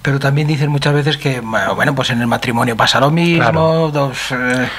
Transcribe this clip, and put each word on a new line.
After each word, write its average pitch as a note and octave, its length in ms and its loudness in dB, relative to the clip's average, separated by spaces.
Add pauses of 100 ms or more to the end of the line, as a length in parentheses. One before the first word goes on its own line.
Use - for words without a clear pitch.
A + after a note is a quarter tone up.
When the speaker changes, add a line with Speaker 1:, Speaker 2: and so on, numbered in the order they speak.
Speaker 1:
Pero C#3 180 -2
también D3 300 0
dicen D3 200 0
muchas C#3+ 240 0
veces D3 220 0
que, C3+ 240 -4
bueno, G#2+ 560 -2
pues C3 140 -2
en A#2+ 100 0
el A#2+ 80 0
matrimonio A#2 480 0
pasa - 240 2
lo C#3 100 4
mismo, E3+ 320 2
Speaker 2:
Claro. D#3+ 480 2
Speaker 1:
dos, C#3 440 -2
eh. B2 340 -2 (120)